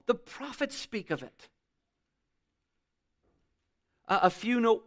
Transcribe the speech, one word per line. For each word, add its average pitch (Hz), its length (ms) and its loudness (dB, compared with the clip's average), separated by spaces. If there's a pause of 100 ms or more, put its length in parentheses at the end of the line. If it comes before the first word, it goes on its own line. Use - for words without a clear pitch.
The 240 80 2
prophets 277 640 -6
speak - 320 -8
of 139 140 -2
it. - 260 -20 (2500)
Uh, 190 140 2
a 185 80 6
few 233 300 0
no-, 226 280 4